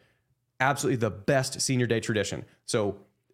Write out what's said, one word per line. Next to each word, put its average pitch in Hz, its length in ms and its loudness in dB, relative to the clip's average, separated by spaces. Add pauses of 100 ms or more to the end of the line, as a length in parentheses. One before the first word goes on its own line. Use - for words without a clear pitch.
(600)
Absolutely 139 360 2
the 113 140 0
best 127 500 0
senior 123 260 0
day 113 140 0
tradition. 104 440 -2 (200)
So, 101 320 0 (380)